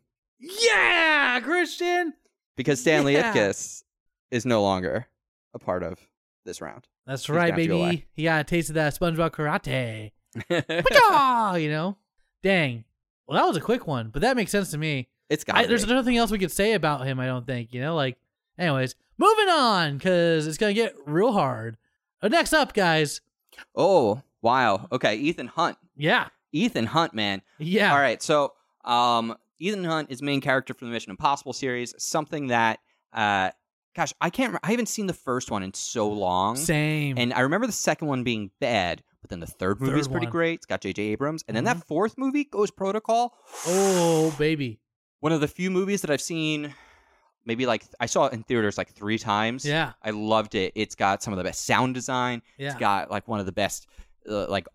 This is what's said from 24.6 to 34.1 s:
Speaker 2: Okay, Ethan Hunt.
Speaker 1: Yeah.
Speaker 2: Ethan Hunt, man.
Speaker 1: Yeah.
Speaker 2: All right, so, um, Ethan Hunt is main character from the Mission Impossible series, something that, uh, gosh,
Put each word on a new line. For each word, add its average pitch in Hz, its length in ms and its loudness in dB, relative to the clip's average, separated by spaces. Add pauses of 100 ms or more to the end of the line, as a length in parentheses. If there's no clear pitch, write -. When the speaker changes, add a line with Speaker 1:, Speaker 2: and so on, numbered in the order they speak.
Speaker 2:
Okay, 120 240 0
Ethan 143 320 -4
Hunt. 160 300 -2 (180)
Speaker 1:
Yeah. 180 320 0 (240)
Speaker 2:
Ethan 151 340 0
Hunt, 156 280 0
man. 101 260 -2 (180)
Speaker 1:
Yeah. 185 340 2
Speaker 2:
All 143 80 6
right, 127 220 0
so, 147 300 2 (320)
um, 120 520 2 (220)
Ethan 190 260 -4
Hunt 160 260 -4
is 131 100 -12
main 143 200 -2
character 131 340 -2
from 120 140 -14
the 120 40 -8
Mission 110 180 -8
Impossible 139 440 -2
series, 123 480 -6
something 151 460 -6
that, 113 320 2 (340)
uh, 101 360 0 (460)
gosh, 160 240 -2